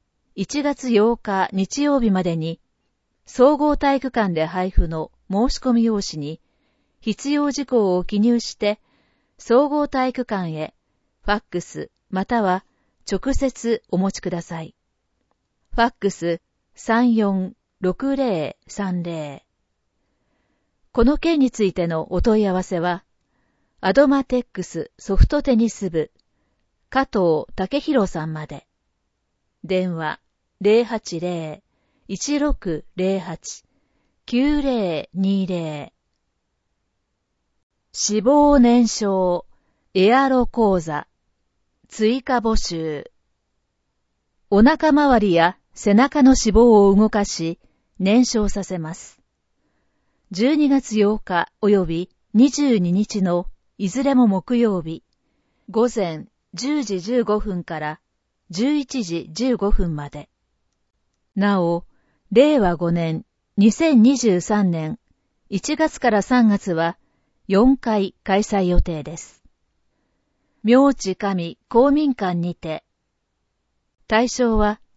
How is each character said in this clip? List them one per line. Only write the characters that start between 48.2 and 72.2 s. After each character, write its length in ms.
焼 280
さ 100
せ 140
ま 160
す。 260
十 240
二 140
月 320
八 180
日 320
お 80
よ 160
び 240
二 160
十 280
二 140
日 300
の 260
い 120
ず 140
れ 100
も 140
木 300
曜 240
日、 220
午 240
前 340
十 300
時 160
十 240
五 160
分 240
か 160
ら 200
十 260
一 280
時 280
十 260
五 140
分 240
ま 140
で。 200
な 260
お、 240
令 280
和 160
五 160
年、 340
二 140
千 320
二 140
十 240
三 280
年、 300
一 260
月 240
か 120
ら 100
三 280
月 240
は 240
四 300
回 360
開 200
催 220
予 160
定 200
で 160
す。 260
明 300
智 220
神 420
公 220
民 220
館 220